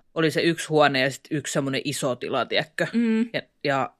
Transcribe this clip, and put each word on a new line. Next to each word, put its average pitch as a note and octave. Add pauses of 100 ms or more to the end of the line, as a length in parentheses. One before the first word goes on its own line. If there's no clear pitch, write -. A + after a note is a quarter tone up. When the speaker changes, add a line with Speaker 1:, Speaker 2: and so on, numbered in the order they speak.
(140)
Speaker 1:
oli D#3+
se D#3+
yksi E3
huone C#3+
ja C3+
sit -
yksi D3
semmonen C3+
iso B2+
tila, A#2
tiedätkö? B2
Speaker 2:
Mm. A3+ (120)
Speaker 1:
Ja, C3+ (220)
ja C#3